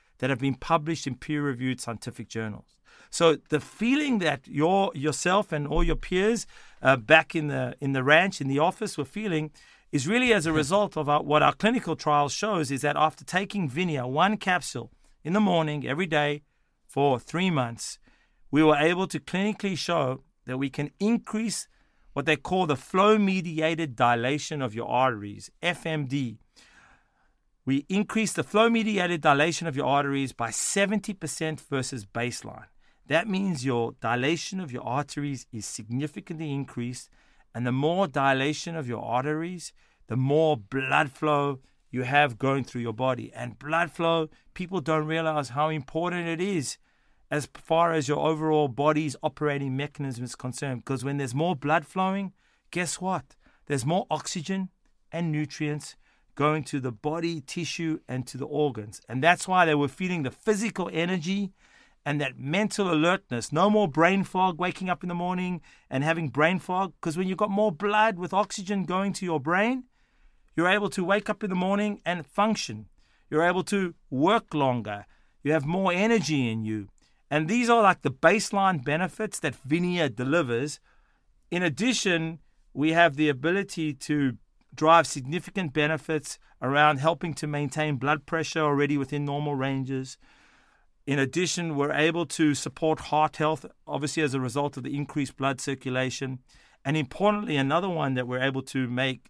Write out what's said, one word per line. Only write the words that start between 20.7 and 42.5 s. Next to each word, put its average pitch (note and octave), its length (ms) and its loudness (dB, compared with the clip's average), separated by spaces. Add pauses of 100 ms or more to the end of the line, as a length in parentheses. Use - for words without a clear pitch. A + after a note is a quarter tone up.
increase G#3+ 680 -2 (460)
what C3+ 120 -4
they D#3 100 2
call F#3 300 0
the C#3+ 120 0
flow-mediated F3 1160 2
dilation B2+ 640 0
of A#2 120 -4
your A2+ 140 -6
arteries, G#2+ 640 0 (100)
F E3+ 240 -4
M D#3 200 -2
D. B2+ 320 -4 (1300)
We C3+ 240 0
increase G#3 420 0
the D#3+ 120 -2
flow-mediated G#3+ 760 2
dilation D#3 480 2
of C#3 80 -4
your C#3 120 -2
arteries C#3 440 0
by A#2 200 -6
seventy G3+ 640 -2
percent D#3 460 -6
versus B2+ 460 -6
baseline. A#2 600 -8 (400)
That E3 200 2
means F#3 380 -2
your A#2+ 340 0
dilation C3+ 600 -2
of D3 100 -10
your A#2+ 120 -10
arteries C#3+ 680 -6
is G#2+ 140 -10
significantly D3 880 -8
increased, B2+ 560 -8 (440)
and B2 140 -4
the B2 60 0
more E3 340 2
dilation C#3 720 0
of C#3 100 -6
your A2+ 160 -6
arteries, D3+ 720 -4 (340)
the A2+ 80 -4
more D3 400 4
blood C3+ 560 0
flow C#3+ 480 0 (300)
you B2 140 -4
have C3+ 340 4
going C3+ 260 0